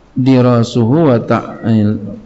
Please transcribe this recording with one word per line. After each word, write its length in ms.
Dirasuhu 960
wa 80
ta'il-, 840